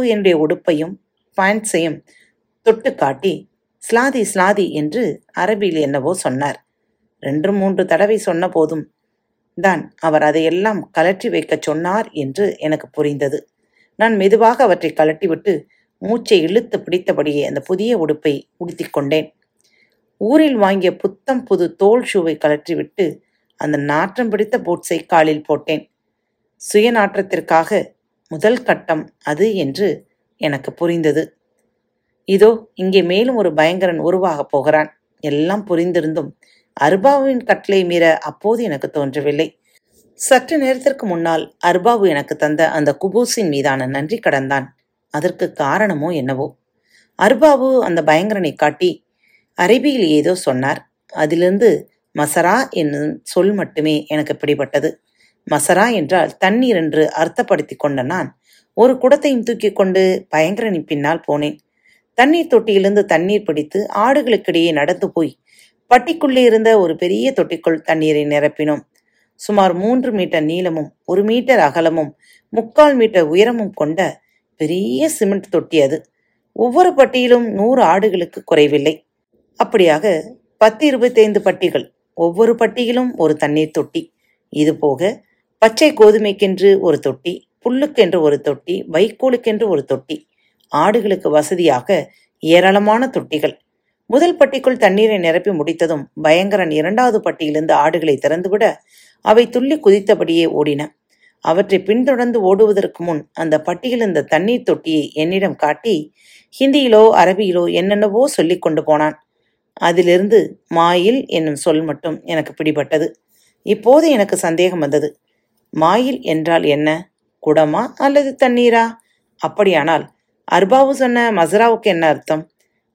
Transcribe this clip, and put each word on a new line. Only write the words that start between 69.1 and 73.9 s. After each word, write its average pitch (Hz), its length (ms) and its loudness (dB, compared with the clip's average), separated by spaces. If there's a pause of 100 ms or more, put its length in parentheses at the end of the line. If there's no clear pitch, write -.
சுமார் 190 340 0
மூன்று 240 380 -2
மீட்டர் 170 320 -2
நீளமும் 160 460 -4 (140)
ஒரு 185 200 -2
மீட்டர் 233 380 0
அகலமும் 160 480 0 (420)
முக்கால் 262 440 4
மீட்டர் 202 320 2
உயரமும் 214 440 0
கொண்ட 160 360 -2 (520)